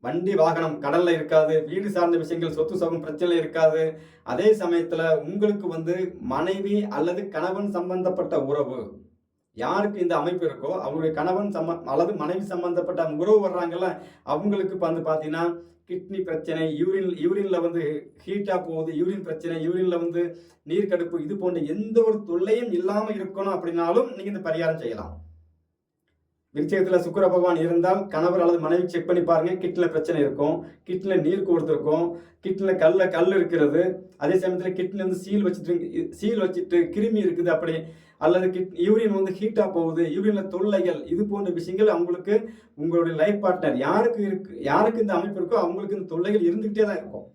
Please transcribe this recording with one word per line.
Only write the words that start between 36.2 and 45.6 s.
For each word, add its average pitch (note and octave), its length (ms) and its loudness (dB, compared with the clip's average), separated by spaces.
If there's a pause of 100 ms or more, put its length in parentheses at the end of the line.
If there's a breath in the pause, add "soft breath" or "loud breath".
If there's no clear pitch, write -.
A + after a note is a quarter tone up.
வச்சிட்டு F3 360 0 (140)
கிருமி G#3+ 320 2
இருக்குது E3+ 300 2
அப்படி, D#3+ 200 -2 (500 loud breath)
அல்லது F#3 300 4
கிட்-, F#3 300 -6
யூரின் G#3+ 320 4
வந்து F#3+ 220 0
ஹீட்டா G#3+ 260 2 (120)
போகுது, E3 260 0 (120)
யூரின்ல G3+ 280 0 (100)
தொல்லைகள், F3+ 480 0 (120)
இது F#3 80 0 (100)
போன்ற G3+ 180 -4 (100)
விஷயங்கள் G3+ 360 2
அவங்களுக்கு E4+ 380 -2 (480 loud breath)
உங்களுடைய E3 400 2
லைஃப் G3+ 240 2
பார்ட்னர் C3+ 420 0
யாருக்கு G#3 420 2
இருக்கு, - 240 -6 (180)
யாருக்கு G#3+ 340 2
இந்த F#3+ 140 0
அமைப்பு G3 220 -6
இருக்கோ G#3 220 0